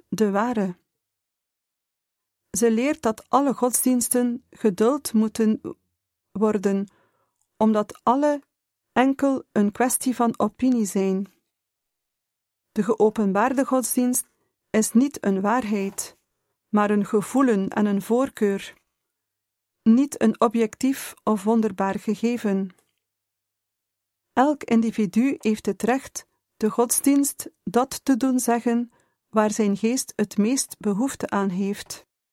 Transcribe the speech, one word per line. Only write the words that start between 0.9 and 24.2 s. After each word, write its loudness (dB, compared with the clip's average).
Ze 4
leert 0
dat -4
alle 2
godsdiensten 0
geduld 0
moeten 2
worden, 0
omdat 0
alle 2
enkel 2
een 2
kwestie -2
van 0
opinie 0
zijn. -2
De -2
geopenbaarde 2
godsdienst 0
is 0
niet 2
een 0
waarheid, -2
maar 2
een 2
gevoelen 0
en 0
een 0
voorkeur, -2
niet 2
een 2
objectief -2
of -2
wonderbaar 0
gegeven. -2